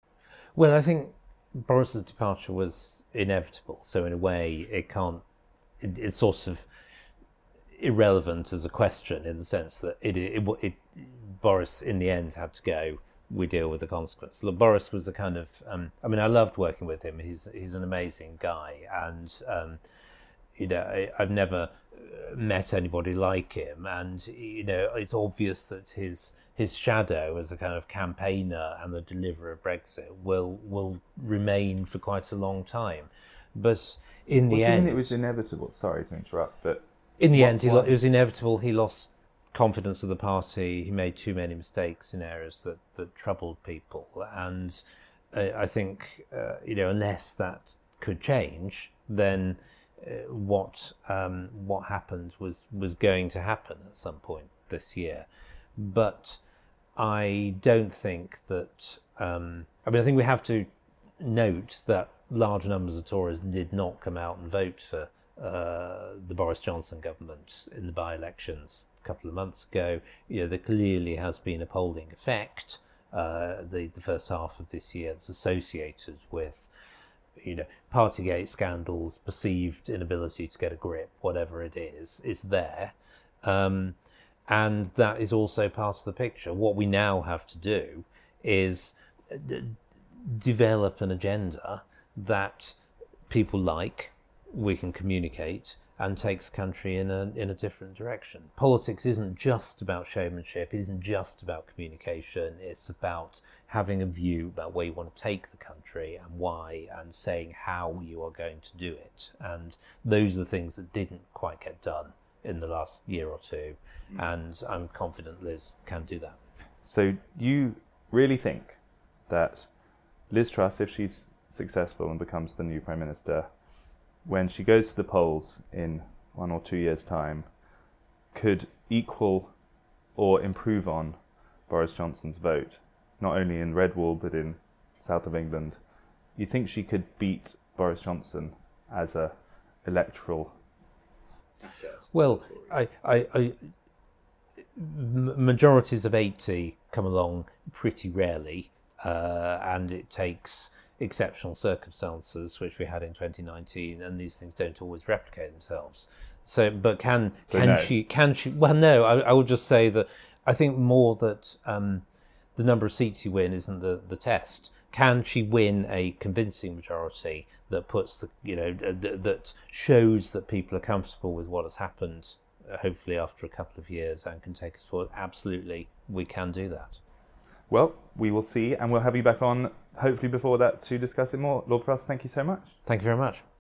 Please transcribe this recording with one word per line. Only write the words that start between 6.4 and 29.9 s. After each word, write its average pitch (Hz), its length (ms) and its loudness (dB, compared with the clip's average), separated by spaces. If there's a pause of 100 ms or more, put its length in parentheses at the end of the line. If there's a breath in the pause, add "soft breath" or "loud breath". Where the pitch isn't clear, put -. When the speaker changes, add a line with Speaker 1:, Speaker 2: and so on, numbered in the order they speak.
Speaker 1:
of 87 200 -8 (1120 loud breath)
irrelevant 95 760 4
as 85 120 -4
a 85 40 -4
question - 560 0
in 82 140 -6
the 85 60 -10
sense 82 340 -4
that 87 220 -6
it, 98 160 -2
it, 98 300 -2 (140)
it, 98 140 -4 (680)
Boris 95 400 4
in 98 180 -2
the 90 120 2
end 87 240 -2
had 87 200 -10
to - 80 -20
go, 80 360 -2 (320 soft breath)
we 92 160 -2
deal 80 220 0
with 78 120 -4
the 80 60 -6
consequence. - 560 -10
Look, 95 160 -2
Boris 110 340 6
was 92 140 -6
the 95 60 -6
kind 95 240 -4
of, 85 120 -10 (180)
um, 90 260 -8 (100)
I 117 60 -4
mean, 107 120 2
I 107 60 4
loved 113 300 6
working 85 300 0
with 80 160 -6
him. 80 160 -10
He's, 85 360 -12
he's 92 200 -10
an 92 100 -6
amazing 85 560 -6
guy, 76 400 -6 (120)
and, 85 420 -8 (120)
um, 82 320 -6 (800 soft breath)
you 95 100 -4
know, 90 140 0
I, 98 380 -2
I've 98 120 2
never, 92 380 2 (280 soft breath)
uh, - 380 -14
met 107 400 0
anybody 87 400 0
like 95 380 2
him, 78 340 -8
and, 92 400 -8
you 113 380 -10
know, 98 320 2
it's 107 180 -4
obvious 101 540 -2
that 95 220 -14
his, 92 420 -8 (220 soft breath)
his 107 220 -2
shadow 85 600 0
as 85 160 -8
a 87 40 -10
kind 90 180 -6
of 85 120 -8
campaigner 90 960 -4
and 87 100 -10
the 85 80 -6
deliverer 85 520 -8
of 80 100 -16
Brexit - 480 -6 (140)